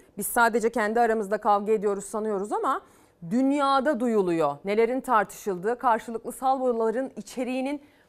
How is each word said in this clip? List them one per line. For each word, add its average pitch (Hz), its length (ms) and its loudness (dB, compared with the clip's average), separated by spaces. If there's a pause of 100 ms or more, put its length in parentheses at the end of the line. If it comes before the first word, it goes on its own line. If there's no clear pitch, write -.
(180)
biz 196 80 -6
sadece 233 440 2
kendi 220 300 0
aramızda 220 380 0
kavga 208 340 2
ediyoruz 202 320 0
sanıyoruz 208 480 -4
ama 370 300 -2 (480)
dünyada 269 680 2
duyuluyor. 175 640 2
Nelerin 226 360 2
tartışıldığı, 214 800 -2
karşılıklı 226 540 -2
saldırıların 254 840 0
içeriğinin 254 640 -6 (260)